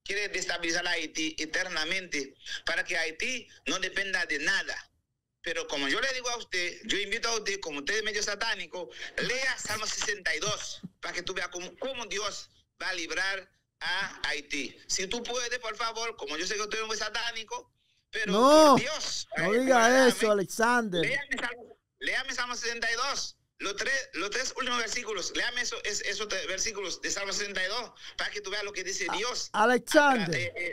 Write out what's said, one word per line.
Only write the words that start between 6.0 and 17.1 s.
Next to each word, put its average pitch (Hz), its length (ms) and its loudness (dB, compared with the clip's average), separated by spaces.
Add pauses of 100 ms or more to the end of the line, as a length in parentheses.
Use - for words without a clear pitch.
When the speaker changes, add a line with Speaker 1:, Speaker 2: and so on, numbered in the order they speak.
Speaker 1:
digo 247 160 -4
a 240 80 -2
usted, 180 480 -4
yo 180 140 0
invito 214 300 -2
a 233 80 0
usted, 196 240 -2
como 147 180 -6
usted 165 180 -2
es 214 60 0
medio 214 180 -2
satánico, 202 720 -4 (260)
lea 254 400 0
Salmo 208 300 -4
sesenta 180 480 -2
y 156 40 -4
dos 196 420 -4 (200)
para 170 140 -8
que 175 80 -6
tú 185 100 -6
veas 180 140 -4
cómo, 180 320 -8
cómo 247 260 -6
Dios 202 460 -6 (280)
va 175 100 -4
a 185 40 -2
librar 185 560 -2 (300)
a 180 480 -2
Haití. 147 500 -4 (100)
Si 185 200 -2
tú 240 160 -4
puedes, 240 340 -4
por 226 180 -6
favor, 226 400 -4
como 147 220 -8
yo 175 80 -4
sé 214 100 -2
que 202 60 -4
usted 214 200 -4
es 220 60 -4
muy 220 100 -4
satánico, 226 760 -6 (400)